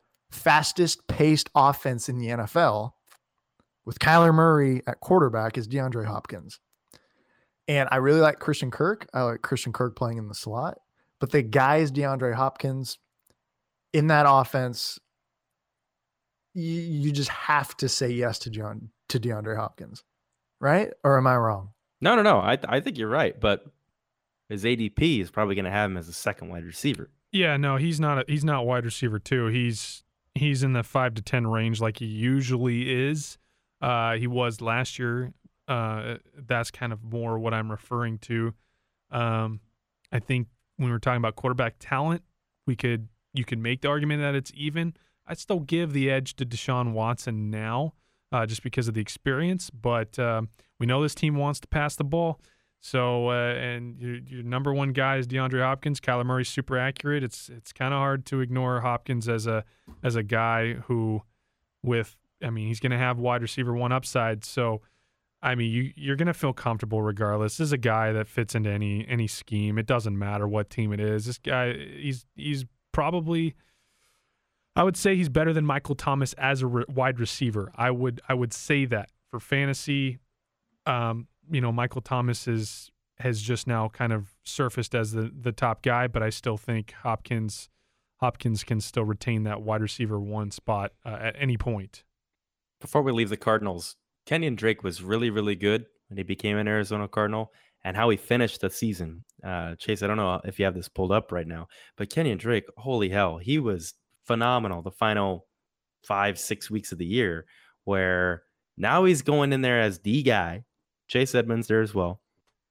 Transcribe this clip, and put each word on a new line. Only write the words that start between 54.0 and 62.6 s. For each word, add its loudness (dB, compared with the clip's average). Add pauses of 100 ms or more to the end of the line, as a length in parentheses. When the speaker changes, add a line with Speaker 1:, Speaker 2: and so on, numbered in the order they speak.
Speaker 3:
your -12
number -2
one 0
guy 2
is -2
DeAndre 0
Hopkins. 0
Kyler 2
Murray's 0
super -2
accurate. -2
It's, -8
it's -18
kinda -2
hard 0
to -2
ignore 0
Hopkins -2
as 0
a, -2 (380)
as 0
a 0
guy 2
who, -2 (600)
with, -2 (260)
I -6
mean, -4